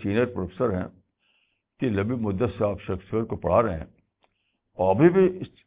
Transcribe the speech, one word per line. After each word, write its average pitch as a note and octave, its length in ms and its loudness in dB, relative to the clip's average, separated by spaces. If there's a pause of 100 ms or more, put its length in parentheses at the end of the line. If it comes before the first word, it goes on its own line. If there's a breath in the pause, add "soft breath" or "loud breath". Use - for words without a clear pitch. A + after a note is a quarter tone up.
سینئر G#2 220 0
پروفیسر G2 520 -4
ہیں، F#2 80 -4
اتنی - 1040 -12
لمبی G#2 260 -2
مدت G#2+ 420 -2
سے G#2+ 80 0
آپ G2 160 -4
شیکسپیئر G#2 420 -4
کو A2 120 -8
پڑھا F2 260 2
رہے G2 160 0
ہیں C#2+ 80 -12 (880)
اور F#2+ 220 2
ابھی D#3 140 6
بھی F#3 300 2 (280)